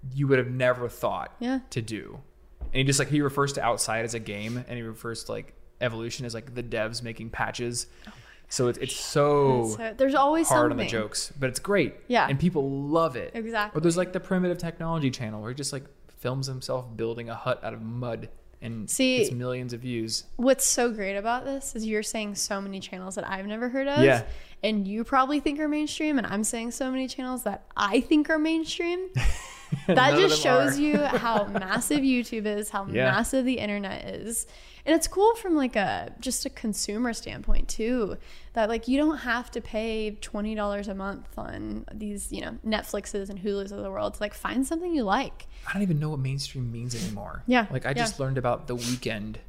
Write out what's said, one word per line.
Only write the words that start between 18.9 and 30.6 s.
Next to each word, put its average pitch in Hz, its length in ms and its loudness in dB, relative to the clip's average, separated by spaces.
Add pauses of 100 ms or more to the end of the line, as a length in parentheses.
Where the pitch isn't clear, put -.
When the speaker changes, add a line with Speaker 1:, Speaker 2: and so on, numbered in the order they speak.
Speaker 1:
gets 170 120 2
millions 127 420 -4
of 117 80 -8
views. 113 440 -4 (100)
Speaker 2:
What's 262 300 4
so 240 260 2
great 202 240 -4
about 226 300 -2
this 269 300 -6
is 220 120 -4
you're 214 160 0
saying 208 320 -4
so 196 260 -4
many 196 180 -8
channels 190 360 -10
that 208 120 -4
I've 190 200 -6
never 226 220 -4
heard 269 180 -2
of. 277 160 4
Speaker 1:
Yeah. 127 200 6 (400)
Speaker 2:
And 208 240 2
you 214 160 -4
probably 269 360 4
think 294 200 -2
are 311 80 0
mainstream, 302 520 0
and 202 80 -2
I'm 208 160 0
saying 233 280 -4
so 262 200 -2
many 262 160 -2
channels 254 360 -6
that 202 220 -4 (100)
I 208 260 4
think 302 280 4
are 320 100 4
mainstream. 339 760 0
Speaker 1:
<laughs> - 40 2 (680)
Speaker 2:
That 185 80 6
Speaker 1:
None 269 180 8
of 330 60 6
Speaker 2:
just - 240 6
Speaker 1:
them 269 240 6